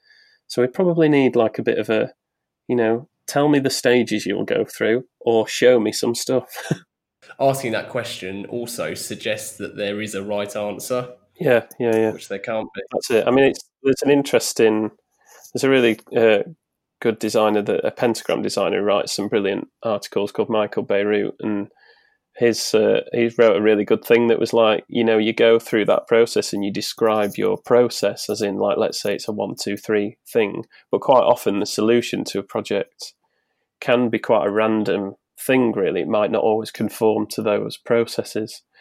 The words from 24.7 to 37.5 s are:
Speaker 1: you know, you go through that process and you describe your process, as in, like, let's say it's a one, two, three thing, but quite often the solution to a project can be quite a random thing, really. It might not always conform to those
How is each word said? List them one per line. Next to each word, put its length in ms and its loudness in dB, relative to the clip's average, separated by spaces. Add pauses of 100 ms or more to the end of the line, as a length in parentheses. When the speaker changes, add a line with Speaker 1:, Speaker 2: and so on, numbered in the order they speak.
Speaker 1:
you 160 0
know, 140 4
you 160 0
go 260 4
through 260 0
that 220 0
process 460 2
and 100 -4
you 80 -4
describe 640 -2
your 220 -2
process, 720 0
as 120 -4
in, 160 -2
like, 200 0
let's 240 -4
say 140 -4
it's 120 -10
a 60 -8
one, 220 -6
two, 200 -6
three 500 -4
thing, 400 -2 (260)
but 100 0
quite 220 4
often 360 0
the 60 -4
solution 600 0
to 140 -6
a 40 -8
project 680 -8 (640)
can 300 2
be 100 -2
quite 260 0
a 60 0
random 640 0 (220)
thing, 360 2
really. 280 0
It 60 -6
might 240 0
not 120 0
always 280 0
conform 600 -2
to 100 -6
those 340 -2